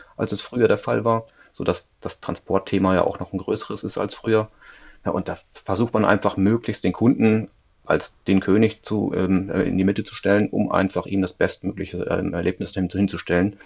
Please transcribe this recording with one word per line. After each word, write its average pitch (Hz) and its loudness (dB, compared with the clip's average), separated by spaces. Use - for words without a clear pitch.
als 107 -2
es 101 -4
früher 120 0
der 104 4
Fall 117 -2
war, 113 0
sodass - -4
das - -12
Transportthema 95 0
ja 87 4
auch - -2
noch - -10
ein 95 -6
größeres 104 -6
ist - -8
als 101 -4
früher. 110 0
Ja, - -2
und 90 -4
da 90 -8
versucht 104 -4
man 104 4
einfach 101 2
möglichst 104 0
den 95 2
Kunden 110 2
als - -2
den 98 4
König 110 2
zu, 101 -2
ähm, 92 0
äh, 95 0
in 90 -2
die 95 2
Mitte 101 0
zu - -14
stellen, 104 2
um 104 -2
einfach 92 0
ihm 98 -2
das 95 -2
bestmögliche, - -4
ähm, 90 -2
Erlebnis 90 -4
hin-, 92 -2
hinzustellen. 95 0